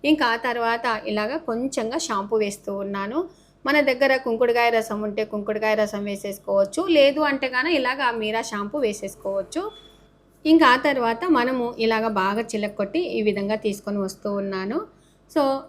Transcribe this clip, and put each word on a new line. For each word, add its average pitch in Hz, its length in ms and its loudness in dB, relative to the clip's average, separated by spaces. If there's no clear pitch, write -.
ఇంకా 294 200 4
ఆ 233 100 2
తర్వాత 233 720 -2
ఇలాగా 214 300 -2
కొంచెంగా 247 600 -4
షాంపూ 214 400 -2
వేస్తూ 202 400 -4
ఉన్నాను. 202 520 -4
మన 294 140 4
దగ్గర 262 380 4
కుంకుడుకాయ 240 520 2
రసం 220 320 0
ఉంటే 214 240 -4
కుంకుడుకాయ 214 500 -2
రసం 208 280 -2
వేసేసుకోవచ్చు, 196 840 -2
లేదు 285 320 6
అంటే 277 280 0
గాన 254 200 -2
ఇలాగా 269 440 0
మీరా 220 300 -2
షాంపూ 208 380 -6
వేసేసుకోవచ్చు. 208 920 -4
ఇంకా 311 220 8
ఆ 247 80 8
తర్వాత 262 540 0
మనము 247 500 2
ఇలాగ 220 280 0
బాగా 202 340 0
చిలక్కొట్టి 208 580 -4
ఈ 233 220 -2
విధంగా 202 340 0
తీసుకొని 208 420 -4
వస్తూ 196 360 -4
ఉన్నాను. 196 480 -4
So, 269 200 2